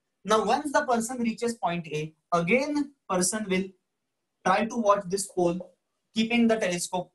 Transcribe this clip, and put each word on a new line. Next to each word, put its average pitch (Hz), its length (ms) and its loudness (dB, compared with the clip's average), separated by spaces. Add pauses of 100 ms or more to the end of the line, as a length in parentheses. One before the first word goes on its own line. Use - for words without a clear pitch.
(260)
Now 214 200 4
once 277 280 0
the 302 140 4
person 240 380 0
reaches 233 360 -2
point 170 260 -4 (120)
A, - 0 - (380)
again 254 380 0 (360)
person 190 400 0
will 185 120 0 (840)
try 185 120 4 (160)
to 233 140 -4
watch 196 260 4
this 196 100 -2 (140)
pole, 175 180 2 (600)
keeping 226 360 2
the 220 120 2
telescope 180 520 -4